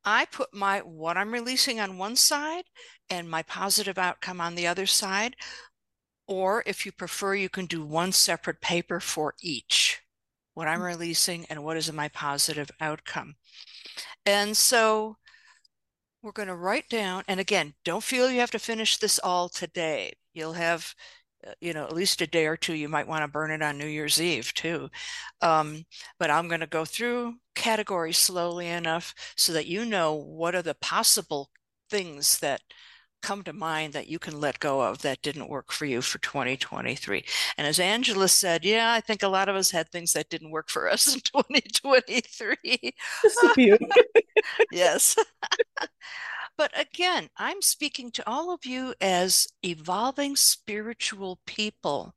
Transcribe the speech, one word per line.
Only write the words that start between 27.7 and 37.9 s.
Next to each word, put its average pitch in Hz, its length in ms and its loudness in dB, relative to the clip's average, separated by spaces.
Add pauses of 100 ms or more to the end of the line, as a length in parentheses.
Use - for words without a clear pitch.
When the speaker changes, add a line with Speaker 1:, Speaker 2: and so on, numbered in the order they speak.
Speaker 1:
slowly 175 500 0
enough 170 460 -2 (240)
so - 160 2
that 156 140 0
you 202 180 -4
know 180 280 2
what 156 420 -4
are 180 60 0
the 165 140 -4
possible 165 760 0 (380)
things 165 500 0
that 143 220 -2 (600)
come 202 220 -6
to 175 100 -10
mind 156 400 -4
that 143 140 -6
you 156 120 -8
can 151 200 -10
let 147 200 0
go 139 220 0
of 117 200 0
that 135 200 -2
didn't 143 280 -6
work 139 240 -10
for - 120 -4
you 127 160 -2
for - 180 -2
twenty 131 380 -2
twenty-three. - 640 -4 (340)
And 147 100 0
as 160 120 2
Angela 196 500 2